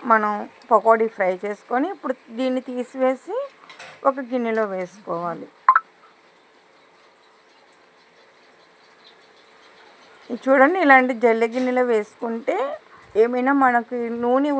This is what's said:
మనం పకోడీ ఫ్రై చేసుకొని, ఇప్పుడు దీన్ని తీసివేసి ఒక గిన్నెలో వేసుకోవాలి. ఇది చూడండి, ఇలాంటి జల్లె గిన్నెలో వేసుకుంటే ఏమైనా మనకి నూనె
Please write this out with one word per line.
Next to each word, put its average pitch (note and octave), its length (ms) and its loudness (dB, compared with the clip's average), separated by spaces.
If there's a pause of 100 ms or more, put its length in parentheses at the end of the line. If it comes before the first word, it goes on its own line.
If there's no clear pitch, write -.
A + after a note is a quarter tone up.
(100)
మనం G#3+ 220 2 (380)
పకోడీ A3+ 360 6 (100)
ఫ్రై F#3+ 140 0 (140)
చేసుకొని, A#3+ 500 -4
ఇప్పుడు C4+ 200 -8 (240)
దీన్ని B3+ 300 -2
తీసివేసి C4 680 -4 (720)
ఒక C4+ 60 2 (160)
గిన్నెలో A3+ 340 -2 (100)
వేసుకోవాలి. F3 720 -8 (4000)
ఇది A#3+ 160 -8
చూడండి, C#4 380 4
ఇలాంటి C4 300 6 (100)
జల్లె A3+ 300 2
గిన్నెలో B3+ 380 -2
వేసుకుంటే A3+ 640 -4 (680)
ఏమైనా B3 280 0 (120)
మనకి A#3+ 340 0 (240)
నూనె C4+ 360 0